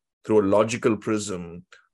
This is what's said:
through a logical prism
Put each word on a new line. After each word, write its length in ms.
through 180
a 60
logical 480
prism 680